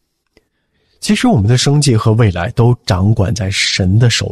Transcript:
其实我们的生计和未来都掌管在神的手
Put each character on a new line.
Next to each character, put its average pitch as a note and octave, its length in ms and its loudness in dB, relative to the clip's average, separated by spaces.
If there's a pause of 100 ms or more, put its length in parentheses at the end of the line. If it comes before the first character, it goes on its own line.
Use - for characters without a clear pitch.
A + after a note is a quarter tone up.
(1000)
其 - 160 0
实 B3+ 120 0
我 G#3 100 2
们 G2 100 2
的 B2 100 2
生 C#3+ 240 0
计 C3 160 2
和 A2+ 160 0
未 A2 160 2
来 F2 220 -4
都 A#2+ 240 0 (100)
掌 G2 280 0
管 F#2+ 200 -2
在 F#2+ 160 -4
神 G2 480 -2
的 A#2+ 140 2
手 - 200 -6